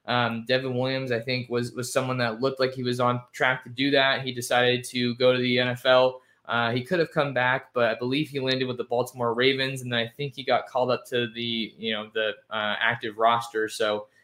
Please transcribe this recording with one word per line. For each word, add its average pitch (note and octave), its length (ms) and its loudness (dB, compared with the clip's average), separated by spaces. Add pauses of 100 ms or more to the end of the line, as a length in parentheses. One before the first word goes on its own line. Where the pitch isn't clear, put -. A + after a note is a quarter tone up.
Um, A#2 420 0
Devin B2+ 280 0
Williams, C3 360 -2
I A#2 80 0
think, B2+ 300 -4
was, A#2+ 240 -2
was B2 200 -6
someone B2+ 240 0
that A2+ 240 -2
looked C3+ 180 0
like B2+ 140 0
he C3 100 -8
was B2 160 -2
on B2 220 2 (100)
track C3 340 0
to C3 40 -18
do C3+ 220 -2
that. C3+ 320 2
He B2+ 100 -6
decided B2 520 2
to B2 300 -2
go B2+ 180 6
to B2+ 60 0
the B2 200 2
N B2 80 2
F B2 180 -4
L. B2+ 360 6 (240)
Uh, A#2 260 0
he B2 100 -2
could F3 180 -2
have D#3 120 0
come C#3 220 0
back, B2+ 400 0
but A#2 160 4
I A2 100 -2
believe C3 280 -2
he C3+ 120 -6
landed C3 280 0
with B2 100 -6
the A#2 60 -4
Baltimore A#2+ 500 -2
Ravens, C3 480 0
and B2 100 -8
then A#2+ 80 0
I A2+ 80 -2
think C#3+ 280 -10
he C3+ 80 -12
got B2+ 240 2
called B2+ 240 0
up A#2+ 160 -2
to A#2+ 260 -2
the, A#2 440 -4
you A2 160 -4
know, G#2+ 200 -6
the, A2 160 0 (200)
uh, G#2+ 320 -2
active A2+ 360 -2
roster. A2+ 520 2
So G#2+ 380 -2 (160)